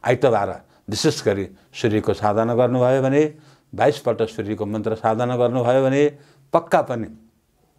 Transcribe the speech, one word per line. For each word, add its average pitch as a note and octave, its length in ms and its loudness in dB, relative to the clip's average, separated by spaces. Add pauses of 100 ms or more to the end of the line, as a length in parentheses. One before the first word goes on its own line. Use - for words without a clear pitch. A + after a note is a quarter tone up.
आइतबार A2+ 580 0 (280)
विशेष D3 340 -2
गरी G2 240 0 (260)
सूर्यको G#2+ 400 0
साधना A2 400 0
गर्नुभयो B2+ 480 2
भने, D3 320 2 (400)
बाइस B2+ 240 2
पल्ट A#2 240 -2
सूर्यको G#2 440 -4
मन्त्र G#2+ 280 -4
साधना A#2 420 -2
गर्नुभयो B2 480 2
भने C#3+ 340 0 (340)
पक्का E3+ 300 2
पनि A#2 260 -8 (720)